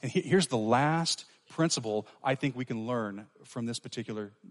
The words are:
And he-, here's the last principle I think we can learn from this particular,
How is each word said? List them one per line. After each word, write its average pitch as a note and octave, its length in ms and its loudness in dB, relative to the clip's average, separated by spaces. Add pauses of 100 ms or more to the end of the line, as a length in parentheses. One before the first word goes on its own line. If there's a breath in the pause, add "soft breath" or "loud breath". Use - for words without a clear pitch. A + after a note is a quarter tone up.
And B2+ 80 -4
he-, - 120 2
here's D#3+ 260 4
the B2+ 80 2
last C#3+ 680 2 (260 soft breath)
principle A2+ 580 0 (160 loud breath)
I C3+ 100 2
think C3+ 220 -2
we B2+ 80 -4
can A2+ 220 -4
learn A2 400 -4 (180)
from A#2 220 -6
this A#2 120 -4
particular, G#2+ 540 -8 (180)